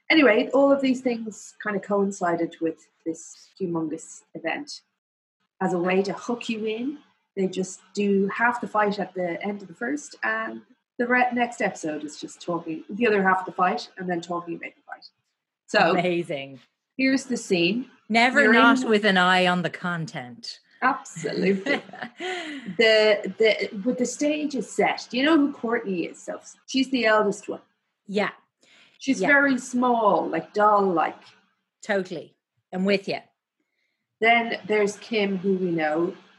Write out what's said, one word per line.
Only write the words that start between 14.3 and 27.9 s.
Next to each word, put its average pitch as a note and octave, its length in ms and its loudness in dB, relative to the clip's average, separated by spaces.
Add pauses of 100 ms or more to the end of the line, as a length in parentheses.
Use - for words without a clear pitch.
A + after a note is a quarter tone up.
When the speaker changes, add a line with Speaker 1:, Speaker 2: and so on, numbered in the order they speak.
Speaker 1:
about - 200 -14
the - 100 -20
fight. - 200 -18 (640)
So, F#3 240 4
Speaker 2:
Amazing. E3 680 -2 (380)
Speaker 1:
here's C4 280 2
the A#3 120 -4
scene. F#3+ 520 0 (200)
Speaker 2:
Never B3 340 4
Speaker 1:
You're - 100 6
Speaker 2:
not A#3 300 6
Speaker 1:
in A3+ 60 -2
Speaker 2:
with G#3 160 4
an F#3+ 120 4
eye F#3 300 4
on F3+ 160 2
the D#3 60 -2
content. D3+ 880 -8 (220)
Speaker 1:
Absolutely. G3+ 1080 -2
Speaker 2:
<laughs> - 40 -20 (840)
Speaker 1:
The, G#3+ 600 4
the, G#3+ 460 0
with B3 140 0
the A#3+ 80 0
stage D4 500 -2
is G3+ 140 -6
set. - 400 -2
Do A#3+ 80 -6
you C4+ 60 2
know D#4 140 6
who C#4+ 140 2
Kourtney A3+ 580 -4
is? - 120 -18
So - 180 -10 (260)
she's C4 260 0
the A#3+ 140 0
eldest G#3 440 2
one. - 100 -10 (480)